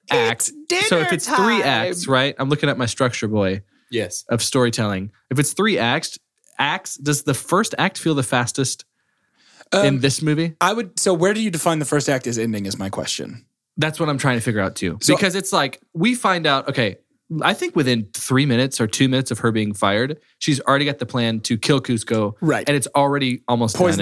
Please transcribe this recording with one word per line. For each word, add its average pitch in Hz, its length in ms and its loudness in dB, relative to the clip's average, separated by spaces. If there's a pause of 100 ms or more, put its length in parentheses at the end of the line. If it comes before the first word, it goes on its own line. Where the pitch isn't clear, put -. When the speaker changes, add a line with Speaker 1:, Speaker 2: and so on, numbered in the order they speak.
Speaker 1:
It's - 80 -4
Speaker 2:
act? 226 320 2
So - 80 -4
if 349 360 -2
Speaker 1:
dinner 165 220 2
Speaker 2:
it's - 160 -2
three 226 360 2
Speaker 1:
time. - 20 -
Speaker 2:
acts, 143 420 0
right? 135 320 2
I'm 135 100 -2
looking 147 200 0
at 120 100 0
my 127 80 0
structure 120 400 -2
boy 101 360 0 (280)
Speaker 3:
Yes. 107 380 -4
Speaker 2:
of 117 120 0
storytelling. 107 680 0 (200)
If 131 100 0
it's 147 120 0
three 202 260 2
acts, 123 380 -2 (440)
acts, 160 340 -2
does 139 300 -2
the 139 100 0
first - 420 -2
act 185 220 -2
feel 160 160 0
the 139 80 0
fastest 123 600 -2 (880)
Speaker 1:
Um, 190 120 4
Speaker 2:
in 139 160 4
this 135 220 0
movie? 160 380 0
Speaker 1:
I 185 140 4
would. 226 260 -6
So 190 120 2
where 180 220 2
do 220 60 -2
you 220 100 0
define 160 300 0
the 143 40 -2
first 147 240 0
act 131 200 -2
as 117 100 -4
ending 107 280 -2
is 95 120 -4
my 95 100 -4
question. - 560 -8 (360)
Speaker 2:
That's 156 200 -2
what 160 80 0
I'm 139 100 -2
trying 127 180 2
to 110 40 0
figure 107 200 0
out 95 140 -2
too. 90 260 -4
Speaker 1:
So - 140 4
Speaker 2:
Because 185 220 2
it's 190 160 -4
like, 147 280 -2 (140)
we 226 220 2
find 175 320 0
out, 135 200 2
okay, 117 280 0 (460)
I 185 120 2
think 349 220 -4
within 120 360 2
three 131 320 0
minutes 127 360 0
or 110 80 2
two 135 200 2
minutes 131 220 0
of 120 80 -4
her 113 140 2
being 107 200 0
fired, 110 460 2 (220)
she's 139 220 0
already 139 220 2
got 143 140 -2
the 123 80 -6
plan 117 360 0
to 117 140 -2
kill 139 240 2
Kuzco. 110 600 -2
Speaker 1:
Right. 143 280 0
Speaker 2:
And 143 80 2
it's 131 200 -2
already 139 500 0
almost 117 300 0
Speaker 1:
Poison 175 260 2